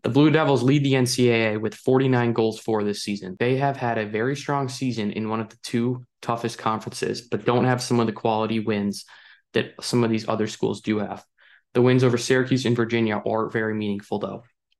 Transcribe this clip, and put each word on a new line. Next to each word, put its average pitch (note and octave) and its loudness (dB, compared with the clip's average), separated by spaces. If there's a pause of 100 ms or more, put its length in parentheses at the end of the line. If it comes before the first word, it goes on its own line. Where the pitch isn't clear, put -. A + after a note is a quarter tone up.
The A#2+ 0
Blue D3 6
Devils C#3+ 4
lead C#3 4
the C3+ 2
N B2+ 4
C B2 2
A A2+ 2
A G#2+ -4
with A2 -4
forty-nine B2+ 2
goals A2 0
for G#2+ -2
this G#2 -4
season. F#2+ -8
They B2+ 2
have C#3 0
had A#2 -2
a G#2+ -4
very A2+ -4
strong C#3+ -4
season A2+ -4
in G#2+ -6
one A2 -2
of G#2+ -8
the - -20
two B2 -2 (160)
toughest A#2 -4
conferences, - -4
but - -6
don't A#2+ 4
have B2+ 2
some A#2+ 0
of A2+ 2
the A2 -2
quality A2 -2
wins G2+ -2 (480)
that - -2
some A#2+ 0
of A2+ 0
these A2 -2
other G#2+ -2
schools G#2+ -4
do G#2+ 0
have. F#2+ -8 (500)
The B2 4
wins B2+ 6
over B2 4
Syracuse B2+ 2
and A#2+ 2
Virginia A2+ 0
are A2 -2
very A2 -2
meaningful, G2+ -4
though. G2 -8 (360)